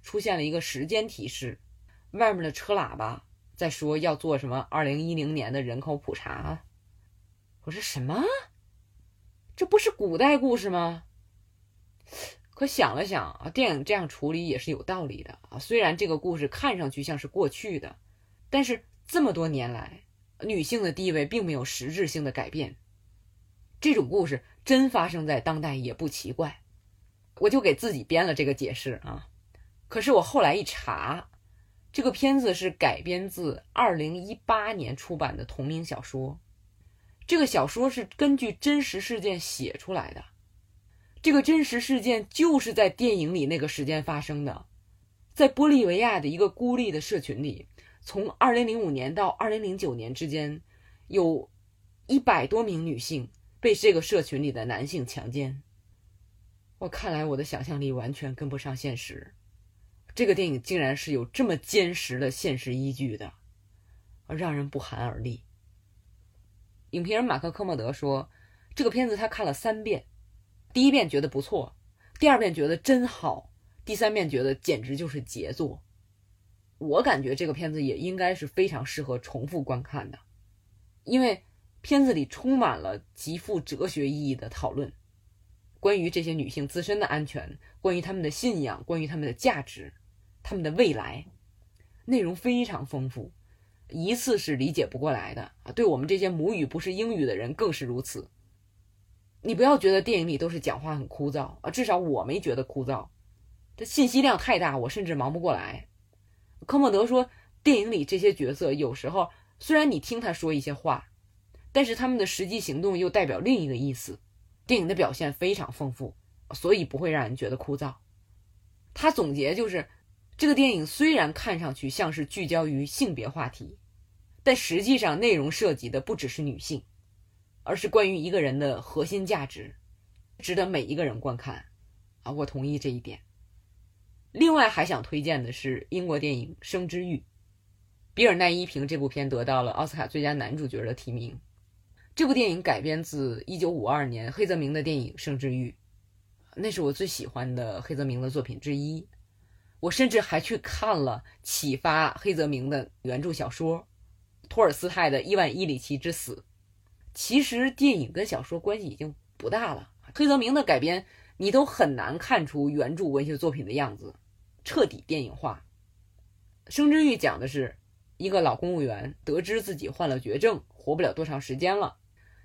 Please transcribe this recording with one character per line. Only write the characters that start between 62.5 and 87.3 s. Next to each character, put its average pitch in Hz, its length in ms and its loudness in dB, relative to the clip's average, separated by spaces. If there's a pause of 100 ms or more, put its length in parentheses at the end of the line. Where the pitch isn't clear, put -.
实 127 160 -6
依 131 200 -2
据 123 240 -6
的， 104 160 -12 (920)
让 156 280 -4
人 143 140 -4
不 143 100 -6
寒 117 260 -8
而 - 140 -6
栗。 117 240 -8 (1500)
影 170 120 -4
评 208 120 -2
人 233 80 2
马 233 140 0
克· 170 140 -4
科 202 120 -8
莫 175 120 -2
德 123 180 -4
说， 139 360 -2 (440)
这 285 100 -2
个 233 60 4
片 247 180 2
子 214 80 0
他 220 120 -2
看 220 180 -4
了 143 80 0
三 220 300 -2
遍， 208 220 -2 (680)
第 254 120 8
一 277 60 10
遍 233 160 6
觉 139 140 0
得 151 60 -2
不 139 140 -2
错， - 340 -4 (420)
第 302 120 6
二 247 100 8
遍 190 140 2
觉 151 140 0
得 165 100 2
真 247 280 4
好， - 460 -6 (320)
第 214 120 -6
三 214 180 2
遍 180 160 0
觉 131 120 0
得 135 140 0
简 131 260 0
直 131 140 -6
就 165 120 -6
是 139 140 -8
杰 92 300 -10
作。 - 320 -6 (920)
我 254 260 2
感 175 180 4
觉 131 140 -2
这 175 100 -4
个 156 80 -2
片 156 200 -6
子 151 100 -2
也 127 140 -2
应 185 180 -4
该 185 180 2
是 151 140 -8
非 190 220 2
常 135 160 -6
适 - 180 -8
合 127 160 -4
重 - 260 -10
复 156 160 -6
观 127 220 -4
看 - 260 -8
的， - 80 -16 (840)
因 254 160 2
为 233 240 2 (380)
片 277 240 4
子 247 80 4
里 147 120 0
充 262 320 0
满 139 220 2
了 95 240 -6 (100)
极 160 240 -8
富 180 220 -4
哲 151 280 -4
学 147 200 -2
意 147 220 -2
义 135 40 0
的 - 160 -8
讨 - 220 -4
论， 139 200 -6 (880)
关 202 220 4
于 170 80 0
这 165 140 -2
些 165 100 -4
女 151 160 -2
性 143 180 -6
自 175 140 -6
身 202 180 -2
的 202 60 2
安 151 200 -2
全， - 340 -10 (220)